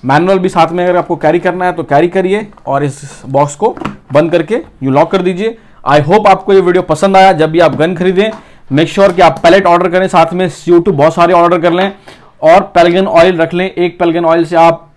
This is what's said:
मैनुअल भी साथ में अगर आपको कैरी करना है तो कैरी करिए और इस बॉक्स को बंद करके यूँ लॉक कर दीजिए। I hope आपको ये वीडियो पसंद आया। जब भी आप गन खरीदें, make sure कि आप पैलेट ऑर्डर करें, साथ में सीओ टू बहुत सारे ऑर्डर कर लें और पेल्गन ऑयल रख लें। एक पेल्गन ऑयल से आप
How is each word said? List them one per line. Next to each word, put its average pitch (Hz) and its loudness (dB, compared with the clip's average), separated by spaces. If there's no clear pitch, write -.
मैनुअल 170 0
भी 185 -2
साथ 165 0
में 175 -4
अगर 180 0
आपको 170 -4
कैरी 160 0
करना 180 -4
है 180 -2
तो 170 -8
कैरी 143 0
करिए 190 -4
और 139 -4
इस 139 -8
बॉक्स 139 -2
को - -2
बंद 151 0
करके 175 -2
यूँ 131 -2
लॉक 156 0
कर 190 -2
दीजिए। 190 -6
I 147 2
hope 202 0
आपको 196 0
ये 190 4
वीडियो 180 0
पसंद 190 0
आया। 190 6
जब 156 0
भी 165 0
आप 151 2
गन 165 -2
खरीदें, 185 0
make 151 0
sure 196 2
कि 185 0
आप 165 2
पैलेट 185 4
ऑर्डर 175 2
करें, 185 0
साथ 170 0
में 185 -2
सीओ 170 0
टू 180 -2
बहुत 156 2
सारे 175 2
ऑर्डर 170 2
कर 170 0
लें 190 -2
और 170 6
पेल्गन 175 2
ऑयल 170 2
रख 160 -2
लें। 180 -4
एक 175 -4
पेल्गन 170 -2
ऑयल 165 0
से 160 -6
आप 165 2